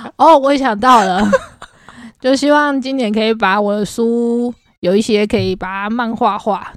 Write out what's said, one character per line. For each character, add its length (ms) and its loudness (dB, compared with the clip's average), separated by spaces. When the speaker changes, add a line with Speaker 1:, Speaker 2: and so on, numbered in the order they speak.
Speaker 1:
啊？ 140 -16
Speaker 2:
哦， 220 6
我 140 0
也 60 2
想 200 -2
到 260 4
了。 220 0
<laughs> 480 -20
就 140 2
希 160 0
望 300 2
今 160 -6
年 160 -2
可 120 0
以 80 2
把 280 0
我 160 -2
的 80 -2
书 680 -2
有 140 0
一 60 4
些 260 0
可 100 -2
以 180 -2
把 120 -10
它 240 -8
漫 260 -4
画 220 0
化， 380 -6